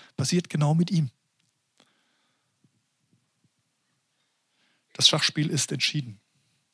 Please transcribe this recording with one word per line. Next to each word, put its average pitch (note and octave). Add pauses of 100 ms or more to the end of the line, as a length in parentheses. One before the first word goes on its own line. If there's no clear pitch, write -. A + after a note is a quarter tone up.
(160)
passiert E3+
genau D3+
mit E3+
ihm. E3 (3750)
Das -
Schachspiel D3+
ist -
entschieden. C3 (520)